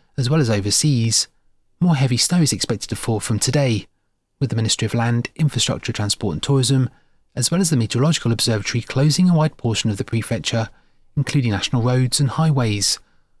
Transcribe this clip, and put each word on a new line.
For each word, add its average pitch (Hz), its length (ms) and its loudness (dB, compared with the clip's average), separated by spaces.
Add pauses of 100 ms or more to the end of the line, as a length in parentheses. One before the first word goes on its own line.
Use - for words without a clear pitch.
(180)
as 120 120 0
well 156 120 2
as 117 80 2
overseas, 113 800 0 (500)
more 175 160 4
heavy 127 220 2
snow 175 240 2
is 143 100 2
expected - 380 -4
to 110 80 -6
fall 110 240 -2
from 107 180 -2
today, 127 480 0 (520)
with 135 100 -2
the 113 80 -4
Ministry 113 280 -2
of 107 80 -4
Land, 117 420 0
Infrastructure, - 580 -2
Transport 104 400 -4
and 82 100 -6
Tourism, 135 460 2 (480)
as 123 140 -2
well 175 100 2
as 170 80 0
the 151 80 2
Meteorological 120 560 0
Observatory 110 480 -2
closing 151 480 2
a 175 40 4
wide 156 220 2
portion 113 340 -2
of 101 60 0
the - 80 -4
prefecture, 113 640 -4 (460)
including 131 360 0
national 101 300 -2
roads 127 380 0
and 139 120 0
highways, 123 680 0 (400)